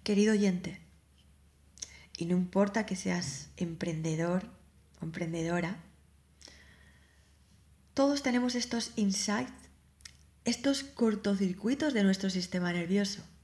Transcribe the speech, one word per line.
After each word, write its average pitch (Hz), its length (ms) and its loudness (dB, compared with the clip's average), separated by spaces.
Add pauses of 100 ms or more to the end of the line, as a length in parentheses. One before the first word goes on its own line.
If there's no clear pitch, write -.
querido 208 300 4
oyente, 190 480 2 (1400)
y 170 100 -4
no 180 100 2
importa 202 480 2
que 196 120 -4
seas 180 600 -4
emprendedor 165 960 -2 (500)
o - 40 -8
emprendedora, 170 720 -4 (2250)
todos 277 280 4
tenemos 247 320 0
estos 233 420 -4
insights, 208 560 0 (920)
estos 269 380 0
cortocircuitos 214 1120 0
de 208 100 4
nuestro 190 260 4
sistema 180 420 -2
nervioso. 190 500 0 (220)